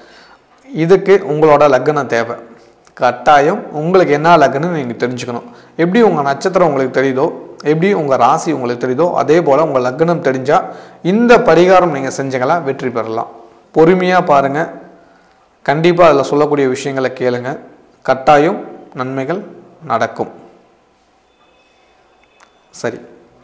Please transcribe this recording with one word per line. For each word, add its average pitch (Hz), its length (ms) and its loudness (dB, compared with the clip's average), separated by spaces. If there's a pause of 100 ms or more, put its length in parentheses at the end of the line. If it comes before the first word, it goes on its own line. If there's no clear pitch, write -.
(760)
இதுக்கு 185 540 2
உங்களோட 151 400 4
லக்னம் 135 380 0
தேவை. 117 300 -4 (580)
கட்டாயம் 147 800 0
உங்களுக்கு 156 400 0
என்ன 160 240 4
லக்னம்னு 139 300 0
நீங்க 127 400 -6
தெரிஞ்சுக்கணும். 120 360 -8 (340)
எப்படி 185 260 2
உங்க 170 200 2
நட்சத்திரம் 170 460 0
உங்களுக்கு 131 340 0
தெரியுதோ, 135 300 -2 (320)
எப்படி 165 280 0
உங்க 147 240 0
ராசி 151 360 0
உங்களுக்கு 123 360 -4
தெரியுதோ, 147 240 0
அதே 151 300 2
போல 147 220 2
உங்க 127 260 -2
லக்னம் 165 280 -2
தெரிஞ்சா 135 460 0 (380)
இந்த 226 360 4
பரிகாரம் 180 520 4
நீங்க 135 260 -6
செஞ்சீங்களா 135 460 -2
வெற்றி 135 280 -6
பெறலாம். 113 360 -6 (480)
பொறுமையா 180 500 2
பாருங்க. 139 480 0 (920)
கண்டிப்பா 170 440 2
அதுல 139 160 4
சொல்லக்கூடிய 143 460 0
விஷயங்களை 131 460 -4
கேளுங்க. 123 440 -4 (440)
கட்டாயம் 147 600 2 (300)
நன்மைகள் 135 500 -8 (420)
நடக்கும். 117 420 -4 (2500)
சரி, - 300 -10 (440)